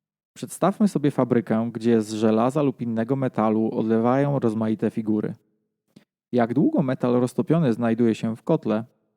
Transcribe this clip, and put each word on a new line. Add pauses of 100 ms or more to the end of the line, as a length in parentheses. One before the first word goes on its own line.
(380)
Przedstawmy
sobie
fabrykę,
gdzie
z
żelaza
lub
innego
metalu
odlewają
rozmaite
figury. (1000)
Jak
długo
metal
roztopiony
znajduje
się
w
kotle, (320)